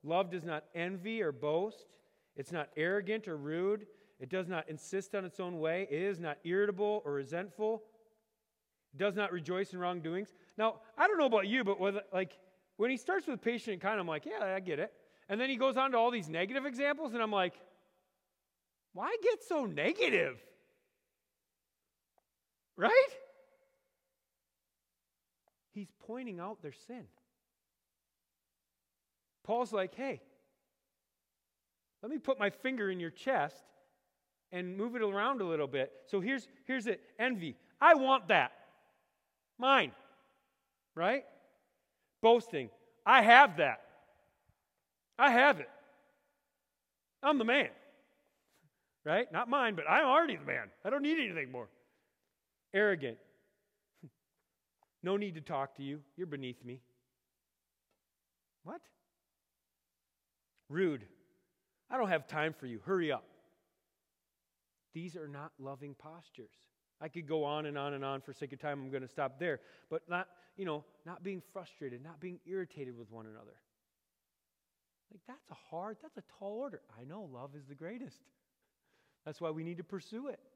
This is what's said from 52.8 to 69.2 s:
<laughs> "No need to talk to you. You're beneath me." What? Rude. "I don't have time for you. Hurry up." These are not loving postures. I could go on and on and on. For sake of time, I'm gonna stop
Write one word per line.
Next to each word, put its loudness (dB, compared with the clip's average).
<laughs> -20
"No 0
need -4
to -14
talk -6
to -12
you. -8
You're -8
beneath -10
me." -14
What? -14
Rude. 0
"I -4
don't 0
have 0
time -2
for -14
you. -10
Hurry 0
up." -4
These -10
are -12
not -14
loving -12
postures. -20
I -10
could -10
go 0
on -2
and -6
on -4
and -6
on. -4
For -16
sake -10
of -18
time, -6
I'm -10
gonna -6
stop -4